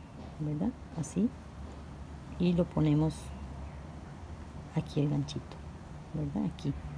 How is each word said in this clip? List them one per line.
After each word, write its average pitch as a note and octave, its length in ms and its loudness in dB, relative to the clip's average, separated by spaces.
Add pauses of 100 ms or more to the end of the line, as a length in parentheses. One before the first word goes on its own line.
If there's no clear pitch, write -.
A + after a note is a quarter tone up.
(400)
¿verdad? D3+ 300 2 (280)
Así. F#3 300 4 (1120)
Y F3+ 160 6
lo E3+ 100 8
ponemos D3+ 500 6 (1600)
aquí D3+ 260 2
el D3 100 6
ganchito, - 460 0 (580)
¿verdad? D3+ 380 0
Aquí. C#3+ 200 0 (260)